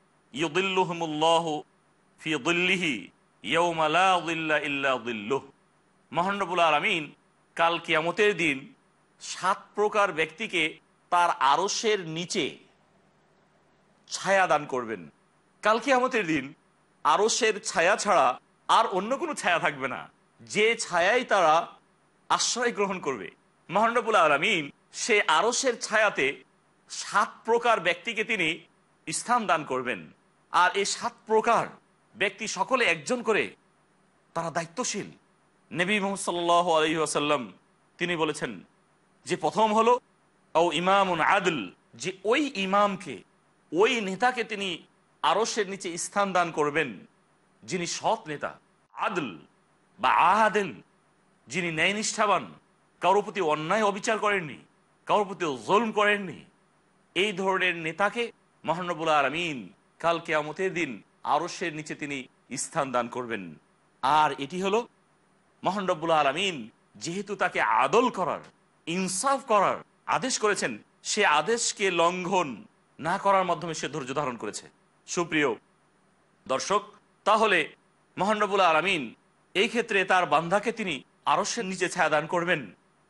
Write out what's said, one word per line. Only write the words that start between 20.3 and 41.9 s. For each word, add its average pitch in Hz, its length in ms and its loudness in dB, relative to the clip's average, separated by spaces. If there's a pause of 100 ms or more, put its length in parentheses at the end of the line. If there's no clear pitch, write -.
যে 202 340 0
ছায়ায় 208 480 2
তারা 170 440 4 (640)
আশ্রয় 240 420 0
গ্রহণ 190 280 -4
করবে। 120 320 -6 (380)
মহান 220 240 2
রব্বুল 220 220 0
আলামিন 156 560 4 (220)
সে 208 340 2
আরশের 226 540 2
ছায়াতে 196 640 0 (460)
সাত - 420 -2 (140)
প্রকার 233 340 2
ব্যক্তিকে 190 440 -2
তিনি 175 360 -2 (540)
স্থান - 320 0
দান 165 180 2
করবেন। 123 500 -6 (380)
আর 180 220 4
এই 196 120 -2
সাত - 280 -6 (120)
প্রকার 214 420 2 (480)
ব্যক্তি 202 320 -4
সকলে 226 380 -2
একজন 170 380 -2
করে 170 320 0 (800)
তারা 165 180 -6
দায়িত্বশীল। 165 600 -6 (640)
নবী 180 220 -2
মুহাম্মদ 196 240 -2
সাল্লাল্লাহু 175 540 2
আলাইহি 160 240 2
ওয়াসাল্লাম 147 560 0 (440)
তিনি 175 180 -4
বলেছেন 151 480 -6 (640)
যে 175 120 -4
প্রথম 196 360 0
হলো 226 260 4 (540)
আও 170 180 4
ইমামুন 180 480 2
আদল, 151 520 2 (240)